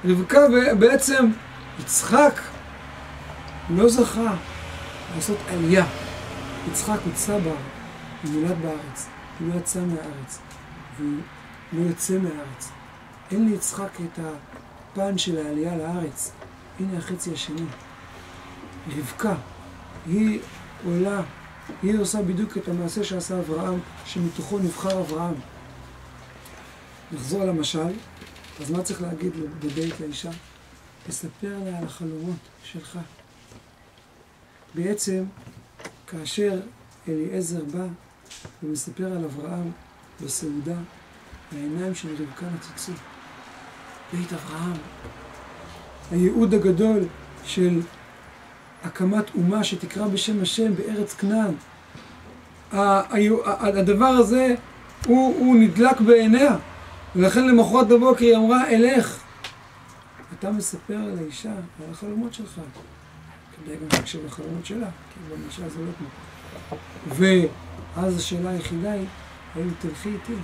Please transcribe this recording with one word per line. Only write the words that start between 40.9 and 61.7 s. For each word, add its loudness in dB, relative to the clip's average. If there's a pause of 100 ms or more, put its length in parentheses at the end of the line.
העיניים -6
של -12
רבקה -10 (100)
נצצו. -14 (1200)
בית -6
אברהם, -6 (1300)
הייעוד 4
הגדול 4 (420)
של 2 (1040)
הקמת -2
אומה 2
שתקרא -4
בשם 0
השם 0
בארץ -4
כנען. 0 (1200)
ה-, -2
ה-, 4 (280)
ה-, 0
הדבר 4
הזה, 6 (500)
הוא, 6
הוא 8
נדלק 8
בעיניה. 8 (600)
ולכן 6
למחרת 8
בבוקר 8
היא 10
אמרה, 4
"אלך". 4 (1160)
אתה -4
מספר -4 (160)
לאישה -8
על -12